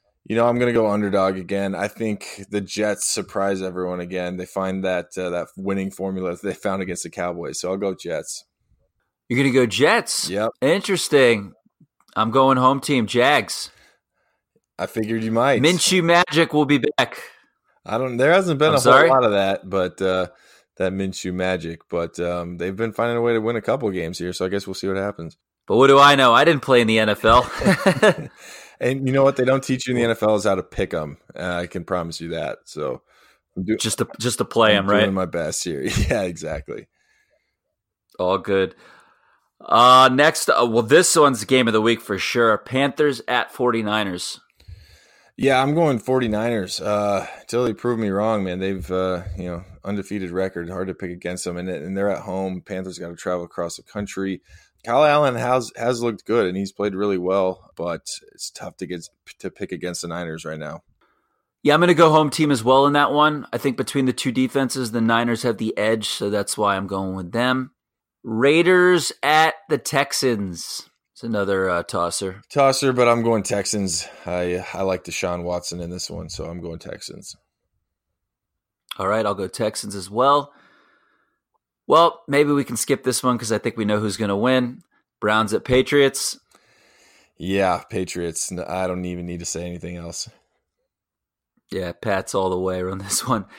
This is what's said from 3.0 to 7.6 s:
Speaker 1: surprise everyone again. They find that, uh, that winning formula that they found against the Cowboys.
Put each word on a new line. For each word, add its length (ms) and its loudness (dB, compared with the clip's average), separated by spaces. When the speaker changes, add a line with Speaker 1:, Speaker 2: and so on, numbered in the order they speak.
Speaker 1:
surprise 540 -2
everyone 400 -6
again. 380 -6
They 80 -8
find 380 -4
that, 340 -4
uh, 100 -6
that 260 -6
winning 360 -4
formula 400 -6
that 120 -10
they 120 -4
found 260 -4
against 220 -8
the 80 -12
Cowboys. 500 -6